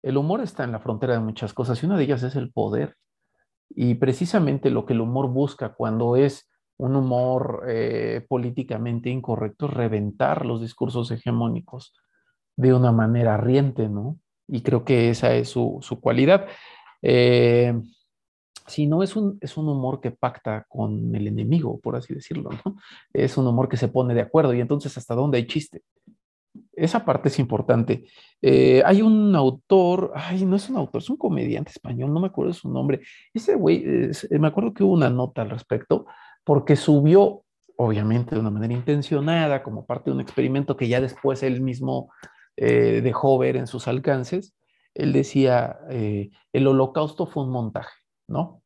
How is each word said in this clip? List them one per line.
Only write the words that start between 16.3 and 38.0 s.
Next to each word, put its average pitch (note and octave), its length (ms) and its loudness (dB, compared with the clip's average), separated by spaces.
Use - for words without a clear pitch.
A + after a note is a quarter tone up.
Eh, B2 720 4
si D3 200 -2
no, D#3+ 160 2
es G3 120 -4
un, G3+ 240 -2
es C#3+ 160 -12
un D#3 140 -4
humor C3 320 -4
que B2 100 -4
pacta A#2 560 -6
con A2 480 -6
el G#2 120 -4
enemigo, A2+ 520 -2
por A#2 160 -6
así B2 180 -10
decirlo, - 360 -10
¿no? G3 100 -8
Es C#3 240 0
un C3 100 2
humor B2 220 2
que B2+ 80 -4
se A#2+ 100 0
pone B2 260 0
de A#2 80 2
acuerdo C#3+ 320 2
y B2 60 0
entonces, C#3 380 -4
¿hasta A#2 180 -8
dónde C3+ 220 0
hay A#2+ 100 -2
chiste? - 360 -8
Esa - 320 -2
parte C#3 240 0
es C3+ 100 -2
importante. A#2+ 680 0
Eh, C3 440 6
hay G3 160 6
un G#3+ 320 6
autor, F3+ 800 2
ay, F3+ 320 -4
no F#3 120 2
es G3 120 -4
un C4 60 -6
autor, - 260 -4
es - 80 -16
un C#4 80 -4
comediante A#2+ 540 -2
español, C3 420 -6
no D#3+ 60 0
me F#3+ 80 -2
acuerdo F#3+ 240 -4
su F3 180 -10
nombre. C3+ 300 -2
Ese - 220 -2
güey, E3 300 2
eh, C#3 240 0
es, - 200 -10
me D3+ 180 2
acuerdo G3+ 260 -2
que G3 100 -2
hubo G3 100 4
una D3 160 4
nota B2 340 -2
al G#2 80 -8
respecto, - 540 -2
porque D3 320 4
subió, D#3 680 4
obviamente A2+ 600 0